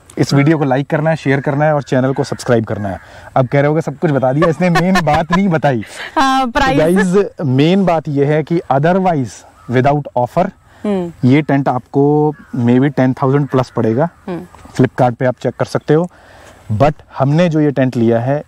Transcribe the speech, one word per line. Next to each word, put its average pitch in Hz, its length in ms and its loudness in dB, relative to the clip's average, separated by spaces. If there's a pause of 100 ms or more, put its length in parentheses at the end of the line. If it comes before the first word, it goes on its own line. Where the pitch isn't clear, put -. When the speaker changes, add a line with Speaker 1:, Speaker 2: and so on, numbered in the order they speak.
(180)
Speaker 1:
इस 147 160 -2
video 143 240 2
को 143 60 -2
like 135 260 -2
करना 156 200 -2
है, 160 60 0
share 139 260 -2
करना 147 240 -2
है 156 80 2
और 143 100 -2
channel 131 300 0
को 135 100 -4
subscribe 113 420 -2
करना 104 240 -8
है। 92 100 -10 (360)
अब 131 120 0
कह 143 120 0
रहे 143 80 2
होगे 156 140 0
सब 143 160 -8
कुछ 165 140 -2
बता 131 220 0
दिया, 165 160 2
इसने 180 200 0
main 180 320 2
<laughs> - 20 0
बात 156 340 0
नहीं 202 100 0
बताई। 143 360 0 (320)
Speaker 2:
हाँ, 269 320 0
price। 269 320 0
Speaker 1:
तो 175 340 2
गाइस, 190 160 2 (120)
main 156 440 2
बात 165 240 0
ये 139 160 0
है 151 180 0
कि 170 180 -2 (100)
otherwise 160 720 0 (280)
without 139 320 2 (140)
offer 170 320 -2 (340)
Speaker 2:
हम्म। 175 460 -2
Speaker 1:
ये 147 120 6
टेंट 139 260 0
आपको 139 360 -2 (520)
maybe 123 300 2 (100)
ten 131 180 2
thousand 139 340 0
plus 127 280 -2
पड़ेगा। 117 320 0 (200)
Speaker 2:
हम्म। 180 180 -10 (300)
Speaker 1:
Flipkart 123 400 2
पे 131 100 -4
आप 123 160 0
check 123 140 -4
कर 127 100 -4
सकते - 280 -2
हो। 170 140 2 (640)
But 139 200 2 (240)
हमने 151 320 2
जो 156 100 -2
ये 151 120 2
टेंट 127 260 -2
लिया 117 220 2
है, 139 280 -4